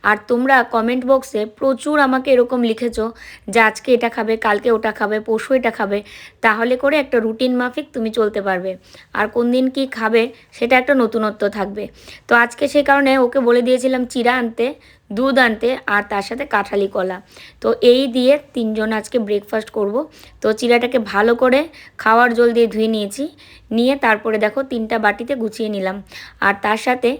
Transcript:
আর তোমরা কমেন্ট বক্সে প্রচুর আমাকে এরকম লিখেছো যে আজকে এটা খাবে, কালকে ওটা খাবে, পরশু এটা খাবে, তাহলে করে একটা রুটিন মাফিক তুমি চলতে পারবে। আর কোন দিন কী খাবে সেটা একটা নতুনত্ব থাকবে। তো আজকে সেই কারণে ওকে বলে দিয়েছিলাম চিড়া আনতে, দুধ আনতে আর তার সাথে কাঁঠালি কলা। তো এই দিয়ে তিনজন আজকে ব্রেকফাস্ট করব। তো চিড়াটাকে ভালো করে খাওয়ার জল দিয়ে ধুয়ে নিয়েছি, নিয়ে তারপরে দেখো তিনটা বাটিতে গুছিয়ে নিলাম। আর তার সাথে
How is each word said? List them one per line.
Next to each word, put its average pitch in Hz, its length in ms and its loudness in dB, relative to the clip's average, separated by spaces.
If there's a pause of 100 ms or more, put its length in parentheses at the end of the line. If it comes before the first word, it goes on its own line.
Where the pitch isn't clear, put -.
আর 208 80 2 (120)
তোমরা 262 260 2 (180)
কমেন্ট 240 360 -2
বক্সে 262 320 0 (180)
প্রচুর 277 360 -2 (120)
আমাকে 262 280 -2
এরকম 247 240 2 (100)
লিখেছো 220 360 -4 (480)
যে 233 60 4 (100)
আজকে 226 280 -10
এটা 233 180 0
খাবে, 226 180 -2 (120)
কালকে 208 320 0
ওটা 220 220 -2
খাবে, 214 180 -2 (100)
পরশু 220 320 -2
এটা 240 180 -2
খাবে, 202 220 -2 (460)
তাহলে 226 280 2 (100)
করে 277 200 2
একটা 269 220 -2
রুটিন 226 360 -2
মাফিক 247 240 -6 (100)
তুমি 226 220 -4
চলতে 214 300 0
পারবে। 190 240 -4 (480)
আর 214 60 0 (100)
কোন 240 100 0 (100)
দিন 262 100 2 (100)
কী 269 80 -2 (140)
খাবে 220 240 2 (360)
সেটা 240 240 2
একটা 285 200 0
নতুনত্ব 214 420 -2 (140)
থাকবে। 202 260 -6 (440)
তো - 60 4 (100)
আজকে 240 200 -4 (100)
সেই 285 160 4
কারণে 277 220 4 (140)
ওকে 254 220 0
বলে 240 200 4
দিয়েছিলাম 254 340 0 (100)
চিড়া 240 300 2
আনতে, 233 260 -2 (500)
দুধ 262 280 2
আনতে 226 240 0 (260)
আর 202 160 0
তার 202 180 -2
সাথে 247 140 -8 (100)
কাঁঠালি 202 420 -2
কলা। 185 220 -4 (460)
তো 226 40 0 (240)
এই 254 100 4 (140)
দিয়ে 254 180 4 (220)
তিনজন 220 340 -2 (100)
আজকে 208 180 -6 (100)
ব্রেকফাস্ট 208 500 -4
করব। 202 180 -2 (460)
তো 214 60 -2 (120)
চিড়াটাকে 240 400 0 (120)
ভালো 214 300 2
করে 254 180 4 (440)
খাওয়ার 233 340 4
জল 240 180 4
দিয়ে 233 180 4
ধুয়ে 220 220 0
নিয়েছি, 208 280 -6 (540)
নিয়ে 247 160 2 (120)
তারপরে 214 400 0
দেখো 208 140 -2 (120)
তিনটা 226 240 -4 (100)
বাটিতে 233 360 -2
গুছিয়ে 214 340 -6
নিলাম। 190 220 -4 (480)
আর 196 80 4 (120)
তার 220 200 0
সাথে 254 240 0 (100)